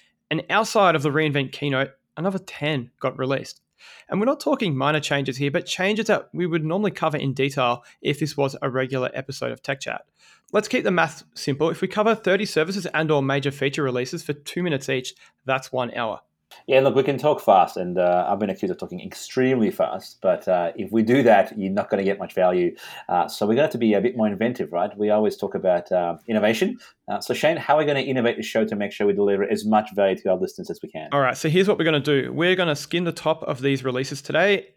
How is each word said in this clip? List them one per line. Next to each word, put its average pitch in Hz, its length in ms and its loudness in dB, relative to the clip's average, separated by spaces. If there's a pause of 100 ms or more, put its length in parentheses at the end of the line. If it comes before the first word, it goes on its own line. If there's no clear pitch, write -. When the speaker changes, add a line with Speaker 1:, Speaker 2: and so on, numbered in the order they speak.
(320)
Speaker 1:
And 160 180 -2
outside 202 460 4
of 143 80 0
the 147 80 2
re:Invent 143 400 0
keynote, 135 400 -2 (260)
another 190 220 -4
ten 147 500 -6 (100)
got 131 200 -4
released. 135 420 -4 (480)
And 190 100 0
we're 208 60 0
not 285 140 0
talking 226 360 0
minor 143 260 2
changes 139 360 -2
here, 143 140 -2
but 175 160 -4
changes 214 400 -2
that 185 260 0
we 175 140 -2
would 160 180 -2
normally 190 240 0
cover 156 280 -2
in 135 160 -2
detail 131 500 0 (180)
if - 180 0
this 151 160 -4
was 135 280 0
a 139 60 0
regular 127 440 -2
episode 131 380 -8
of 117 100 -10
Tech 135 180 -6
Chat. - 260 -8 (460)
Let's 214 180 0
keep 254 160 0
the 202 60 2
math 165 320 0 (120)
simple. 147 340 -2
If - 120 -6
we 196 60 -2
cover 214 280 2
thirty 202 300 0
services 175 420 -2
and 156 240 0
or 143 100 4
major 135 300 0
feature 143 320 -2
releases 131 400 -4
for 151 100 -4
two 160 300 -8
minutes 143 260 -2
each, 131 240 -4 (320)
that's 131 260 -2
one 123 220 -4
hour. 113 280 -4 (460)
Speaker 2:
Yeah, 135 140 6
look, 135 120 4
we 135 80 4
can 135 160 0
talk 147 240 2
fast, 95 360 6
and, 90 200 -4
uh, 90 320 4
I've 202 80 0
been 202 140 0
accused 190 200 -4
of - 60 -6
talking - 240 -12
extremely 127 680 0
fast, - 500 -4
but, 92 260 0
uh, 87 280 2
if 98 160 -8
we 113 100 4
do 123 220 4
that, 107 340 4
you're 95 140 -2
not 98 180 -2
gonna 98 140 0
get 98 160 0
much 90 160 -10
value. 90 400 2 (340)
Uh, 87 180 2
so - 200 -4
we're 110 80 2
gonna 139 80 4
have 151 80 0
to 123 80 -4
be 110 160 4
a 98 60 2
bit 123 140 0
more 110 120 2
inventive, 104 440 -2
right? 92 240 -2
We 104 140 0
always 104 260 2
talk 98 200 -4
about, 90 360 0
uh, 85 260 0 (100)
innovation. 113 500 2 (300)
Uh, 104 140 -4
so - 120 -2
Shane, 156 240 2
how 139 160 0
are 151 60 4
we 156 60 2
gonna 139 160 0
innovate 127 360 0
the 110 60 -6
show 110 220 0
to 110 100 -4
make 101 160 -4
sure 104 160 0
we 101 60 4
deliver 101 300 2
as 104 220 -2
much 107 300 2
value 98 220 2
to - 120 -2
our 90 80 2
listeners 92 320 -6
as 87 140 -10
we - 60 -12
can? 78 220 -14
Speaker 1:
All 143 100 2
right, 127 140 2
so 156 140 -2
here's 185 180 2
what 208 120 2
we're 160 60 2
gonna 156 140 2
do. 135 320 0
We're 175 240 2
gonna 170 200 0
skim 170 300 -4
the 165 60 -2
top 160 340 -2
of 131 160 -4
these 135 220 0
releases 131 380 -4
today, 185 560 0